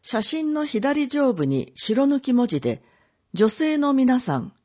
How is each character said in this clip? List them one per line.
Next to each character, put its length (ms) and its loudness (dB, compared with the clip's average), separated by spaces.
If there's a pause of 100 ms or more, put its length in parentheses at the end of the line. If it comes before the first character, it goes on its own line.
写 220 -4
真 320 -2
の 100 -2
左 440 -2
上 260 2
部 100 -2
に 320 -2
白 280 0
抜 160 2
き 120 -2
文 160 2
字 140 -2
で、 200 -4 (520)
女 160 4
性 260 -2
の 160 0
皆 260 4
さ 200 -2
ん、 160 -10 (100)